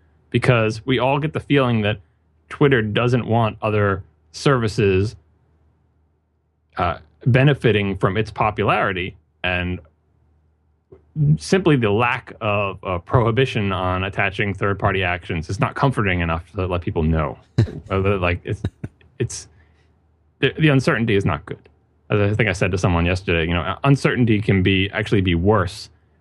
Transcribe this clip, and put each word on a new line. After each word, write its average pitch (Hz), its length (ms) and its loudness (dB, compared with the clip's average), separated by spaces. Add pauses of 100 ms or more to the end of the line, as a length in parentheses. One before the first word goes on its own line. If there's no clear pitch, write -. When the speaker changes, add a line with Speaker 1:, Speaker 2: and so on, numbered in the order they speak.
(300)
Speaker 1:
because 113 540 0
we 131 140 0
all 135 220 0
get 151 140 -4
the - 40 -6
feeling 123 440 0
that 104 180 -2 (480)
Twitter 135 340 4
doesn't 117 460 0
want 113 340 0
other 104 400 0 (280)
services, 110 840 2 (1600)
uh, 87 220 -2 (280)
benefiting 117 680 2
from 98 200 -2
its 110 140 -4
popularity, 107 840 -2 (260)
and 90 380 -4 (1600)
simply 175 360 2
the 110 160 2
lack 120 500 -2
of 101 420 -2
a 92 180 -4
prohibition 113 720 0
on 92 320 0
attaching 98 500 -2
third-party 98 480 -2
actions 87 460 -4
is 95 100 -6
not - 160 -2
comforting 104 460 0
enough 82 320 -4
to 92 140 -4
let 90 160 -2
people 87 200 -4
know. 78 360 0 (180)
Speaker 2:
<laughs> 110 100 2 (240)
Speaker 1:
Uh, 98 280 0
like, 87 260 -2
it's, - 180 -8 (560)
it's - 300 -8 (920)
the, 151 180 0
the 156 100 4
uncertainty 123 480 2
is 98 80 2
not 78 220 -2
good. - 220 -16 (420)
As 104 100 2
I 104 140 2
think 107 160 0
I - 20 0
said 92 200 -2
to 95 60 0
someone 85 280 2
yesterday, 87 400 0
you 85 80 -2
know, 85 280 -4
uncertainty 123 580 2
can 98 220 2
be, 98 280 2
actually 104 320 0
be 92 120 0
worse 95 540 0 (320)